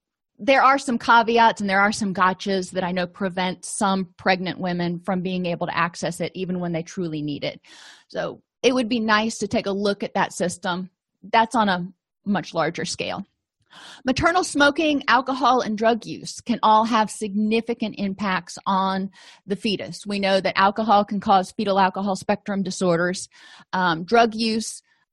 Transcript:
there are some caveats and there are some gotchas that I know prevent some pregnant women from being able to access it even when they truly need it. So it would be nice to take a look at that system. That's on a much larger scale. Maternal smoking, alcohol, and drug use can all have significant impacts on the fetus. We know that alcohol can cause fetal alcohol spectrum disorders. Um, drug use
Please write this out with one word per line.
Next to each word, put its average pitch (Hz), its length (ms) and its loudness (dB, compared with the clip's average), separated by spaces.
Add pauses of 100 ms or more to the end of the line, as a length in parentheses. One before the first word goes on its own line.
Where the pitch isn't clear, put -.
(400)
there 262 240 4
are 269 140 6
some 240 200 -2
caveats 226 640 4
and 202 100 -2
there 196 120 4
are 202 100 4
some 202 220 -4
gotchas 190 580 0
that 185 140 -4
I 180 80 -4
know 180 120 -2
prevent 180 600 -4
some 190 500 -2
pregnant 185 420 0
women 175 440 -4
from 185 200 -2
being 180 260 -4
able 170 200 -4
to - 100 -4
access 170 440 -4
it 165 120 -4
even 180 280 -6
when 175 100 -4
they 165 100 -4
truly 165 400 -8
need 147 220 -8
it. - 160 -8 (480)
So 170 340 -8 (200)
it 254 120 4
would 247 140 0
be 226 140 0
nice 220 380 0
to 202 100 -4
take 226 160 -2
a 202 60 -4
look 202 300 -2
at - 120 -8
that 190 180 0
system. 180 580 -4 (400)
That's 226 260 2
on 214 120 2
a 180 220 -2 (340)
much 196 300 -4
larger 165 320 -2
scale. 95 400 -6 (800)
Maternal 330 380 2
smoking, 285 640 2
alcohol, 254 540 2
and 214 140 -4
drug 220 300 0
use - 360 -12
can - 200 -4
all 214 240 6
have 220 240 0
significant 214 880 -2
impacts 190 680 -4
on 190 420 0 (380)
the 196 80 -4
fetus. 196 500 -6
We 202 140 -4
know 196 200 2
that 180 160 -2
alcohol 208 480 4
can 202 160 -4
cause 190 320 2
fetal 202 280 0
alcohol 190 360 0
spectrum 202 460 -4
disorders. 180 680 0 (420)
Um, 180 320 0
drug 233 320 2
use 220 480 -4 (300)